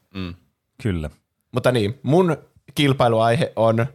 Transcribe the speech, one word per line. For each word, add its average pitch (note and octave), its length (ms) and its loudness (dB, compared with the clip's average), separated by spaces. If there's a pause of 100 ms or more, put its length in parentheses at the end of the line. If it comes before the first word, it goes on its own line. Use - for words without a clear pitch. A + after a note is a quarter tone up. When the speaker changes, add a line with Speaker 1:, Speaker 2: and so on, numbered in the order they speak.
(140)
Speaker 1:
Mm. F#2 200 -10 (500)
Speaker 2:
Kyllä. E2 260 -4 (420)
Speaker 3:
Mutta B2 200 0
niin, A2+ 320 -2
mun D#3+ 340 0 (380)
kilpailuaihe B2 800 2
on, A2+ 400 2